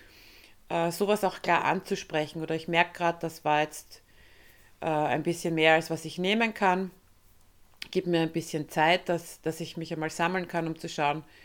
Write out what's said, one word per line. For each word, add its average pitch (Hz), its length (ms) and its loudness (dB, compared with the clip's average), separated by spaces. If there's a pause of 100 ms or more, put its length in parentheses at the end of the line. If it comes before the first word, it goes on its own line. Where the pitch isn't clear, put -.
(720)
äh, 170 180 2
sowas 202 320 0
auch - 200 -2
klar 175 220 2
anzusprechen 160 800 -2
oder 156 120 -4
ich 160 120 -6
merke 170 280 2
grad, 170 280 0
das - 220 -8
war 151 160 4
jetzt, - 420 -6 (800)
äh, - 60 -4
ein 151 360 0
bisschen 170 320 -2
mehr, 160 200 8
als 160 160 2
was 160 160 -4
ich 156 120 -10
nehmen 214 360 2
kann, 185 360 2 (1000)
gib 180 160 0
mir 175 140 2
ein 160 120 0
bisschen 160 380 -6
Zeit, 170 400 4
dass, 170 320 -4
dass 156 180 -4
ich 165 160 -10
mich 165 160 -8
einmal 156 180 -4
sammeln 170 380 -2
kann, 165 180 -2
um 160 120 -6
zu 170 100 -10
schauen, 151 360 0 (200)